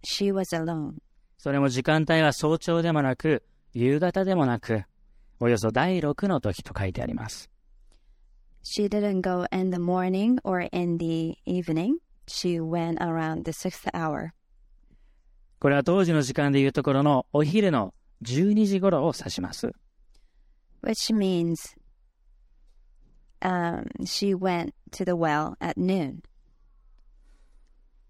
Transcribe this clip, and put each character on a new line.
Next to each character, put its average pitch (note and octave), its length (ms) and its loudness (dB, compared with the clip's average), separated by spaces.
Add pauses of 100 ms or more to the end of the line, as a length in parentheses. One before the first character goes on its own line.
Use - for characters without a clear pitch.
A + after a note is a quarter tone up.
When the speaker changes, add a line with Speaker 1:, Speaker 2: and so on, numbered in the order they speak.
Speaker 1:
she G3+ 280 -2
was F#3+ 240 -2
alone. D#3+ 380 -4 (440)
Speaker 2:
そ C#3+ 140 -2
れ C#3+ 60 2
も C#3 100 4
時 B2+ 140 0
間 D#3 260 4
帯 D#3+ 120 4
は D3+ 120 6
早 D#3+ 260 0
朝 E3+ 240 0
で E3 100 0
も D3+ 80 2
な C3 140 0
く、 D3+ 280 0 (300)
夕 C3 280 2
方 F3+ 240 2
で F#3+ 100 2
も E3 100 4
な A#2+ 140 0
く、 A2 260 -2 (560)
お A#2+ 80 2
よ A#2+ 80 6
そ A2 140 0
第 E3 300 2
六 D3 280 -2
の D#3+ 120 0
時 - 240 -4
と - 120 -16
書 G2 80 -2
い F#2+ 80 -4
て A#2 100 -6
あ B2 40 -4
り - 80 -6
ま G#2+ 140 -8
す。 - 200 -14 (1160)
Speaker 1:
She G#3 240 -2
didn't G3+ 320 0
go F3+ 260 -2 (100)
in F#3 140 0
the F3+ 80 -2
morning F#3 640 2
or F#3 300 -2
in F3 260 0
the E3 480 -2
evening. F3+ 520 0 (280)
She F3 340 -4
went E3 380 -2
around E3 460 -2
the E3 80 -6
sixth - 400 -6
hour. D#3+ 380 -4 (1300)
Speaker 2:
こ C#3+ 80 4
れ C#3 80 6
は C#3 80 2
当 F#3 200 4
時 E3+ 80 2
の D3+ 100 4
時 C3 120 -4
間 C#3+ 180 2
で C#3 80 4
い C3+ 60 4
う C3+ 60 2
と C#3+ 100 0
こ C#3 120 2
ろ C3+ 80 4
の C#3+ 300 4
お D3+ 120 2
昼 F#3+ 260 2
の A2 240 0 (260)
十 C#3+ 320 2
二 G#3+ 140 4
時 G3 140 0
頃 F3 260 2
を D#3 100 2
指 - 140 -10
し - 100 -8
ま - 120 -8
す。 - 200 -6 (1080)
Speaker 1:
Which A3+ 320 -2
means F3 640 0 (1700)
um, F3 440 -2 (180)
she G3 300 -2
went F3+ 400 -2 (180)
to - 120 -6
the F3+ 80 0
well D#3 480 0
at - 180 -4
noon. F#3 420 -2 (1900)